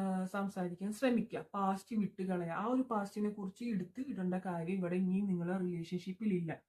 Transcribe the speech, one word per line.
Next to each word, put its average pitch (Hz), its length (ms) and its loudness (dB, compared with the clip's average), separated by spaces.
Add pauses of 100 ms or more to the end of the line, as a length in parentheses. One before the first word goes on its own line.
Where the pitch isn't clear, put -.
(260)
സംസാരിക്കാൻ 190 680 -2
ശ്രമിക്കുക. 220 600 2
പാസ്റ്റ് 196 420 0
വിട്ട് 190 280 0
കളയുക. 175 280 0
ആ 180 140 -2
ഒരു 254 160 4
പാസ്റ്റിനെ 208 480 0
കുറിച്ച് 208 340 -6
എടുത്ത് 214 440 -2
ഇടേണ്ട 185 280 0
കാര്യം 180 420 -2
ഇവിടെ 180 180 0
ഇനി 185 260 2
നിങ്ങളെ 180 360 0
റിലേഷൻഷിപ്പിൽ 180 760 -2
ഇല്ല. 165 180 0 (180)